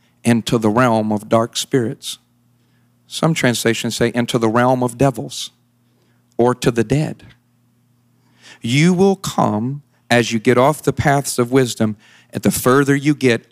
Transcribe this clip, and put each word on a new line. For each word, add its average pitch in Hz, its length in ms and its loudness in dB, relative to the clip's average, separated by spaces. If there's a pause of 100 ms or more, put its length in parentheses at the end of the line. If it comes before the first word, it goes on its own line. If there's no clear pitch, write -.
(220)
into 117 360 0
the 110 100 0
realm 110 420 0
of 107 160 -4
dark 117 300 0
spirits." - 640 -6 (920)
Some 160 220 -2
translations 117 600 -2
say, 117 180 0
"Into 123 240 -4
the 113 120 0
realm 123 340 0
of 123 140 -4
devils 139 540 -4 (840)
or 123 180 2
to 123 160 -2
the 117 120 -2
dead." 123 420 -4 (1400)
You 147 320 2
will 190 220 4
come, 117 680 -4 (260)
as 117 220 2
you 113 80 -2
get 120 180 2
off 139 240 2
the - 120 -2
paths 143 460 -2
of 120 120 0
wisdom, 113 460 0 (340)
and - 120 -8
the - 80 2
further 139 440 2
you 143 200 0
get, 120 360 0